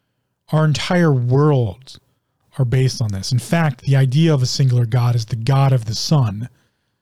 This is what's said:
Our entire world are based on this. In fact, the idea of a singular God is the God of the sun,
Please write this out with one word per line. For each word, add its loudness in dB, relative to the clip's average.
Our 2
entire 2
world 0
are 0
based 0
on -4
this. -8
In 0
fact, -2
the 0
idea 2
of 2
a 0
singular 0
God 0
is -4
the -10
God 0
of 0
the -6
sun, -2